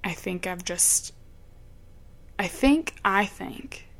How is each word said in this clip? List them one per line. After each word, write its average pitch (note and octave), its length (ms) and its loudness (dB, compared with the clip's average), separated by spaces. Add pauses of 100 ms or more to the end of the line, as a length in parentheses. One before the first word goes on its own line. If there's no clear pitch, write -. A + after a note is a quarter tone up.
I F3 100 -2
think F3+ 340 -6
I've F3+ 180 -6
just, - 480 2 (1300)
I F#3+ 80 -2
think, C#4+ 480 4 (100)
I G3 220 4
think - 600 -12 (140)